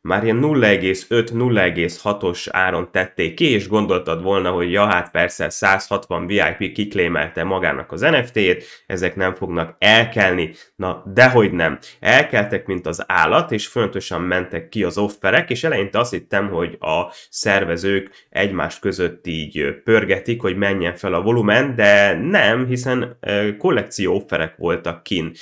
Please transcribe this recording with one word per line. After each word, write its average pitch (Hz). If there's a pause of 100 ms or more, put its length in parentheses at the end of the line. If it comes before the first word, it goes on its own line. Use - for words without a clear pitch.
már 95
ilyen 113
nulla 135
egész 95
öt, 113
nulla 117
egész 85
hatos 101
áron 90
tették 90
ki, 160
és 101
gondoltad 90
volna, 95
hogy 87
ja, 101
hát 90
persze, 87
százhatvan 95
V -
I 87
P 92
kiklémelte 85
magának 87
az 87
N 143
F 123
T-jét, -
ezek 90
nem 92
fognak 85
elkelni. 98 (240)
Na, 92 (100)
dehogy 120
nem. 82 (200)
Elkeltek, 110
mint 92
az 85
állat, 92
és 107
folyamatosan 95
mentek 90
ki 104
az 85
offerek, 104
és 117
eleinte 110
azt 120
hittem, 98
hogy 85
a 80 (160)
szervezők 95
egymást 92
között 90
így, 80
ö, 71
pörgetik, 110
hogy 92
menjen 98
fel 92
a 87
volumen, 117
de 101
nem, 123
hiszen, 123
ö, 104
kollekció 101
offerek 82
voltak 85
kin. 82 (100)